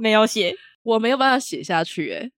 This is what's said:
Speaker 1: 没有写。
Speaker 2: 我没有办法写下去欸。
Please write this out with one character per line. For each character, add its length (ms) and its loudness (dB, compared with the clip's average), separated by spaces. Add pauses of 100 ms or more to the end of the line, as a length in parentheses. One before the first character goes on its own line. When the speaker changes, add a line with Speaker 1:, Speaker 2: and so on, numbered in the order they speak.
Speaker 1:
没 80 2
有 160 6
写。 300 -2 (260)
Speaker 2:
我 160 2
没 120 0
有 80 0
办 120 4
法 80 4
写 240 -8
下 220 0
去 280 -8
欸。 260 -10